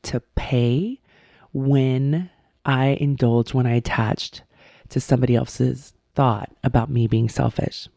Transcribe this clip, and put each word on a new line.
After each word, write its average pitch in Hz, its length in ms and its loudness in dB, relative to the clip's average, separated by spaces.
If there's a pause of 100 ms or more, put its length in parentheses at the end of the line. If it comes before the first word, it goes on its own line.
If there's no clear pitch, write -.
to - 180 -6 (140)
pay 135 640 0 (500)
when 139 760 0 (360)
I 135 340 2
indulge, 120 540 2
when 127 140 2
I 117 60 2
attached - 680 -2 (460)
to 131 120 -4
somebody 123 340 2
else's 127 580 -4 (220)
thought 117 340 0 (140)
about 120 260 0
me 120 180 2
being 113 200 0
selfish. - 680 -4